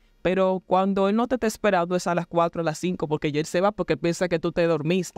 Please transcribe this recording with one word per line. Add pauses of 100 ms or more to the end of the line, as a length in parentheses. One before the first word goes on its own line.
(220)
Pero
cuando
él
no
te
está
esperando
es
a
las
cuatro,
a
las
cinco,
porque
ya
él
se
va
porque
él
piensa
que
tú
te
dormiste.